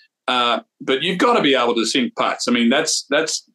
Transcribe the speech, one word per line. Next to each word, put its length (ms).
uh, 340
but 220
you've 160
gotta 240
be 120
able 220
to 100
sink 300
putts. 320
I 20
mean, 200
that's, 380
that's, 460